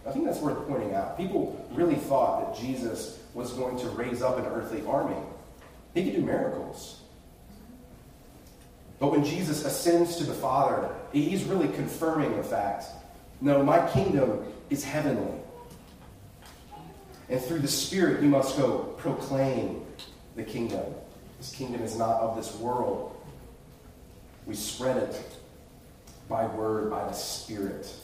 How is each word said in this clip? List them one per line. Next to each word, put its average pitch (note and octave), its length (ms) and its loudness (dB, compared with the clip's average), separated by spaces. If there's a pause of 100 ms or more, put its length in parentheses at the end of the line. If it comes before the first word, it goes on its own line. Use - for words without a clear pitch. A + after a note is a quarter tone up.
I - 60 -6
think D#4+ 140 0
that's - 160 0
worth - 280 -2
pointing B2 260 -2
out. - 220 -2
People F3+ 560 -2
really D#3+ 240 4
thought - 580 2
that - 60 -10
Jesus A#2 580 -4 (160)
was A#2+ 180 -6
going B2+ 260 -2
to A#2+ 120 -4
raise A#2+ 300 -4
up G#2 180 2
an - 80 -2
earthly - 400 -4
army. - 340 0 (760)
He F#3 100 2
could - 120 0
do D#3 60 4
miracles. - 800 -2 (2000)
But C#3+ 120 4
when D3 140 6
Jesus D#3 400 0
ascends E3+ 520 4
to D3+ 80 -2
the B2+ 80 -2
Father, C3+ 560 2 (240)
he's D#3 320 4
really F3 240 4
confirming C#3+ 680 0
the G2+ 60 -2
fact, - 440 -2 (560)
"No, C#3 200 6
my - 280 6
kingdom D3+ 600 2 (200)
is C#3+ 140 0
heavenly. - 560 -2 (1900)
And B2+ 140 0
through E3 160 -2
the C#3+ 100 0
Spirit, D3+ 540 4
you D3 60 8
must C#3 280 6
go - 400 2
proclaim - 880 0 (500)
the A2+ 100 -6
kingdom. - 500 -4 (440)
This - 140 -12
kingdom A#2+ 300 -6
is A2 140 -6
not A2+ 260 2
of A2 140 0
this A2 180 -6
world." A#2 600 -2 (1300)
We G#2+ 80 -6
spread B2+ 420 0
it - 240 0 (1040)
by A2+ 200 2
word, G#2+ 440 0
by G2+ 140 -2
the G2 80 -4
Spirit. - 800 -6 (120)